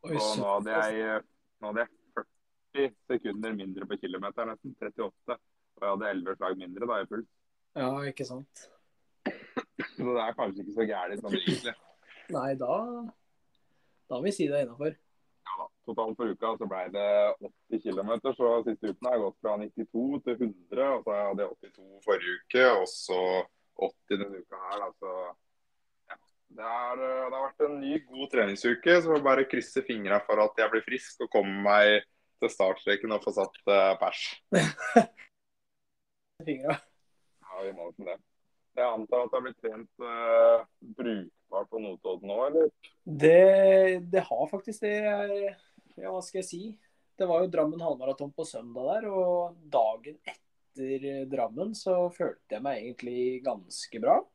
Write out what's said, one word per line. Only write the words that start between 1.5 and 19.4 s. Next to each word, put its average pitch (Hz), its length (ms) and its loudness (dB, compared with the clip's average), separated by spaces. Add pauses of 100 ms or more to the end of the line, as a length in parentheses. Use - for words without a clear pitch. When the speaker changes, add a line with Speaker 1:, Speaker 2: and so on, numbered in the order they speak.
Speaker 2:
nå 104 140 -8
hadde 117 100 -2
jeg - 100 -10 (220)
førti - 720 -6 (240)
sekunder 110 480 -4
mindre 98 320 -10
på 98 80 -6
kilometer 101 540 -8
nesten, 127 260 -16
trettiåtte, 110 560 -8
og - 480 -18
jeg 101 80 -2
hadde 101 240 -4
elleve 92 240 -6
slag 95 180 -4
mindre 92 300 -10
da 107 160 -2
i - 80 -12
puls. 110 160 -8 (480)
Speaker 1:
Ja, 131 160 -4 (160)
ikke 131 240 -10
sant? - 360 -18 (580)
Speaker 2:
Så - 840 -10
det 123 160 0
er 113 160 -4
kanskje 98 240 -4
ikke 104 160 -8
så 110 80 2
gærent 98 320 -4
som 104 160 -4
det 92 80 -2
egentlig. - 320 -4 (560)
Speaker 1:
Nei, 139 240 -4
da, 131 200 -2 (1300)
da 127 120 -4
vil 180 100 -2
vi - 0 -
si 180 160 0
det 143 80 0
er 139 140 0
innenfor. 147 260 -6 (500)
Speaker 2:
Ja - 140 -12
da. - 80 -8 (180)
Totalt 110 320 -4
for 113 160 -2
uka 113 240 -4
så 113 80 -6
ble 95 140 -6 (100)
det 101 200 -2 (280)
åtti - 460 -8
kilometer, 107 500 -2
så 123 140 2 (180)
siste 110 240 -4
uken 98 160 -8
har 123 80 2
jeg 117 80 2
gått 95 220 -4